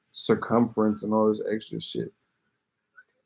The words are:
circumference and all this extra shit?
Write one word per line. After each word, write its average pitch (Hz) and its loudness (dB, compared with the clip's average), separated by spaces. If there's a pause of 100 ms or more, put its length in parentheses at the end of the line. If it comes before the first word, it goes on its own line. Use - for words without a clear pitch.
circumference 110 0
and 107 -4
all 110 4
this 107 2 (100)
extra 110 -6
shit? 117 -6 (1160)